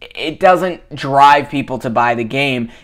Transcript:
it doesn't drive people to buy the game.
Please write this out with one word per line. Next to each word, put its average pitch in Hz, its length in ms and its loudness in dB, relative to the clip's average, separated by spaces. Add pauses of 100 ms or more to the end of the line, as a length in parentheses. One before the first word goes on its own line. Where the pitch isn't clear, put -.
it - 380 -10
doesn't 185 560 0
drive 139 540 4
people 131 300 -6
to 127 100 -6
buy 120 260 0
the 117 80 -4
game. 123 480 -4 (120)